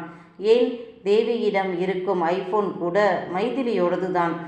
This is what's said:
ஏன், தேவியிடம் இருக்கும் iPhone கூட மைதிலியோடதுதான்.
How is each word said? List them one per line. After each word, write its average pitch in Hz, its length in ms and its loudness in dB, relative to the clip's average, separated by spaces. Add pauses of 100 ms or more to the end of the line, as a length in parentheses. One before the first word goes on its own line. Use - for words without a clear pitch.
(400)
ஏன், 226 300 4 (340)
தேவியிடம் 208 760 2
இருக்கும் 185 440 0
iPhone 190 440 0 (100)
கூட 175 200 -2 (360)
மைதிலியோடதுதான். 185 1000 0 (140)